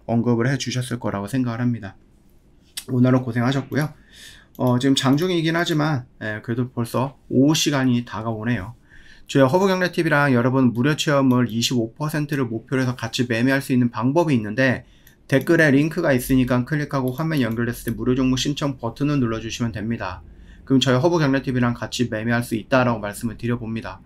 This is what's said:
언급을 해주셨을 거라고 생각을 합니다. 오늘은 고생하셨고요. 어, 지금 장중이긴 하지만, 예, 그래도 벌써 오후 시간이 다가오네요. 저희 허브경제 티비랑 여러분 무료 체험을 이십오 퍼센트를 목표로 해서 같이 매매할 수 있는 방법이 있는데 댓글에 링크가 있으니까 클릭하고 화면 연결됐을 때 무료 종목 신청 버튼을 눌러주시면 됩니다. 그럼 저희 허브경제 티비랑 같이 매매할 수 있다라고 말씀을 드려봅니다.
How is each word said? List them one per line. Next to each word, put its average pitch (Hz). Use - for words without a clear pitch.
언급을 117
해주셨을 123
거라고 101
생각을 123
합니다. 113
오늘은 127
고생하셨고요. 127
어, 123
지금 135
장중이긴 160
하지만, 156
예, 107
그래도 123
벌써 120
오후 139
시간이 131
다가오네요. 110
저희 139
허브경제 185
티비랑 147
여러분 123
무료 131
체험을 127
이십오 117
퍼센트를 151
목표로 113
해서 127
같이 117
매매할 127
수 139
있는 123
방법이 143
있는데 110
댓글에 156
링크가 156
있으니까 123
클릭하고 143
화면 160
연결됐을 117
때 -
무료 117
종목 131
신청 143
버튼을 143
눌러주시면 113
됩니다. 107
그럼 135
저희 127
허브경제 143
티비랑 123
같이 117
매매할 117
수 120
있다라고 120
말씀을 104
드려봅니다. 113